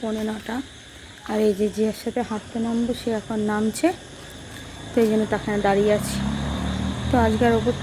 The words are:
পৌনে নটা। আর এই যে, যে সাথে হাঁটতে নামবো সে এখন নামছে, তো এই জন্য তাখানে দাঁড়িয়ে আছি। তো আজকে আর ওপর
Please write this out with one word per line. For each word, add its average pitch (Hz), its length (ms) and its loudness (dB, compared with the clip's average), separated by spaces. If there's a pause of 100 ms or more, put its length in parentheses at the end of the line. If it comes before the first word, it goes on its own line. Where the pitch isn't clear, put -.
পৌনে 220 220 -2
নটা। 214 380 -6 (680)
আর 214 120 0
এই 214 140 4
যে, 208 140 2
যে 208 240 0 (120)
সাথে 240 180 -2
হাঁটতে - 360 -6
নামবো 233 360 0
সে - 160 -4
এখন 220 300 -2
নামছে, 214 520 2 (1000)
তো 240 60 4
এই 226 60 6
জন্য 220 240 4
তাখানে 208 320 0
দাঁড়িয়ে 202 300 4
আছি। - 240 0 (960)
তো 254 60 6
আজকে 226 280 4
আর 233 60 6
ওপর 226 200 2 (100)